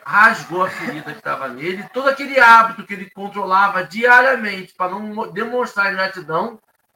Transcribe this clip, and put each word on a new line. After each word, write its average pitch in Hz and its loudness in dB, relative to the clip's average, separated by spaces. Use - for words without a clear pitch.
rasgou 180 2
a 180 -4
ferida 151 -10
que - -20
tava 139 -8
nele, 170 -10
todo 269 -2
aquele 269 -2
hábito 226 6
que 202 -14
ele 190 -12
controlava 196 -2
diariamente 226 2
pra 185 -4
não 196 -8
mo-, 214 -10
demonstrar 220 -4
ingratidão, 185 -6